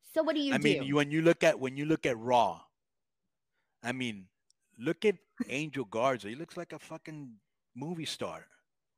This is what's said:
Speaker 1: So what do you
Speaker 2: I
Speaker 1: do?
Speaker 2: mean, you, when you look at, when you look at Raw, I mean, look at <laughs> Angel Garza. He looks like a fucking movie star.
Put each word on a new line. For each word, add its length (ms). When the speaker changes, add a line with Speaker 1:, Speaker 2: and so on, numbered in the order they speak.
Speaker 1:
So 80
what 140
do 60
you 120
Speaker 2:
I 40
Speaker 1:
do? 60
Speaker 2:
mean, 200
you, 120
when 140
you 120
look 240
at, 120
when 200
you 80
look 200
at 120
Raw, 420
I 120
mean, 340
look 280
at 100
<laughs> 80
Angel 380
Garza. 420
He 80
looks 220
like 160
a 60
fucking 520
movie 260
star. 420